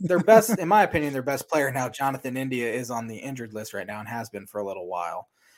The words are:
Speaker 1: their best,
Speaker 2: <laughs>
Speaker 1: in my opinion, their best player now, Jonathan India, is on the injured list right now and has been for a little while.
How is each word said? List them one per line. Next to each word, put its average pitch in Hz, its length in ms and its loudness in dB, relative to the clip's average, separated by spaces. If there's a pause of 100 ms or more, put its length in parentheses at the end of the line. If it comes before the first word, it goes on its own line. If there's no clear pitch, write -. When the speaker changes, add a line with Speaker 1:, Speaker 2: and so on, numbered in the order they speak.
Speaker 1:
their 180 200 2
best, 220 300 8
Speaker 2:
<laughs> 214 80 0
Speaker 1:
in 170 100 -2
my 202 140 6
opinion, 151 320 0
their 131 80 -4
best 135 260 -4
player 139 240 2
now, 127 160 -2
Jonathan 131 480 -4
India, 127 340 -2
is 120 200 -4
on 117 160 -6
the 113 100 -10
injured 120 380 -10
list 107 200 -10
right 98 120 -6
now 104 140 -10
and 107 80 -12
has 117 200 -8
been 98 180 -12
for 104 140 -8
a 98 60 -4
little 95 200 -8
while. 87 420 -6 (300)